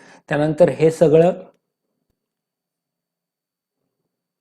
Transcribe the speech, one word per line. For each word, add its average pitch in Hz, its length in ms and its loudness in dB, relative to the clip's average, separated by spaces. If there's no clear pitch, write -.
त्यानंतर 156 400 0
हे 156 220 -2
सगळं 160 400 2